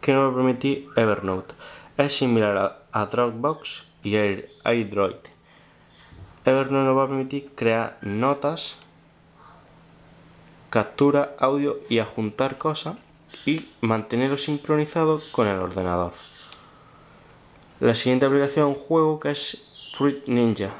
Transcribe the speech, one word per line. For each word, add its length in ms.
¿Qué 140
nos 160
va 20
a 40
permitir 600
Evernote? 580
Es 180
similar 400
a, 260
a 140
Dropbox 800
y 120
Air-, 340
iDroid. 520
Evernote 400
nos 100
va 80
a 40
permitir 460
crear 460
notas, 760
captura, 680
audio 400
y 80
adjuntar 580
cosas 400
y 240
mantenerlo 560
sincronizado 840
con 160
el 120
ordenador. 560
La 140
siguiente 300
aplicación 460
es 80
un 40
juego 380
que 120
es 640
Fruit 320
Ninja 540